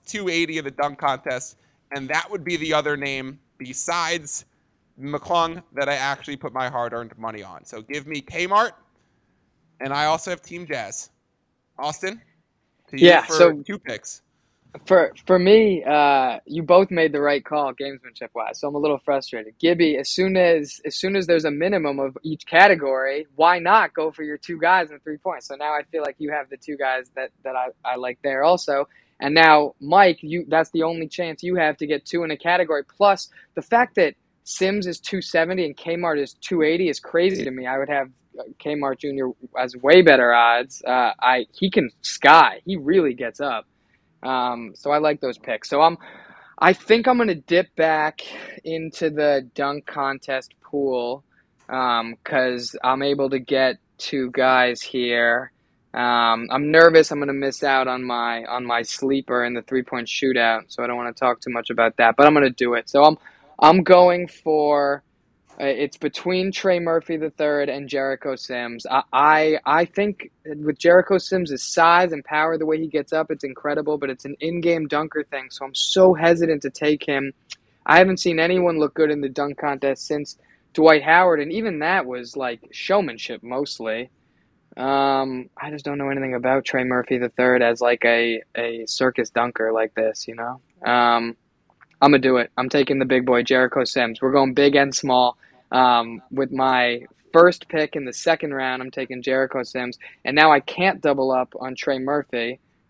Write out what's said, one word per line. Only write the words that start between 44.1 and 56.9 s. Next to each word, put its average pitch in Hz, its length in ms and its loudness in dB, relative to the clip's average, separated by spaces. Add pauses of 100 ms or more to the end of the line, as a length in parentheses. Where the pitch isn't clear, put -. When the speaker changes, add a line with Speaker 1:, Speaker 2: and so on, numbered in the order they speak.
Speaker 2:
Um, 123 520 -4
so - 140 -8
I 147 80 2
like 151 240 0
those 123 160 -6
picks. - 320 -10
So 143 120 0
I'm, 165 160 4 (600)
I 185 160 4
think 226 340 2
I'm 247 120 4
gonna 208 160 0
dip 175 400 0
back 156 460 0 (420)
into 160 480 -6
the 147 420 0
dunk 143 320 -6
contest 135 760 -8
pool, 135 600 -4 (460)
um, 120 540 -2
'cause 127 600 -4
I'm 131 200 0
able 139 260 -2
to 135 100 -4
get 131 380 -2 (220)
two 131 320 -6
guys 127 500 2
here. 120 680 -2 (420)
Um, 120 560 0
I'm 147 220 -2
nervous 160 400 8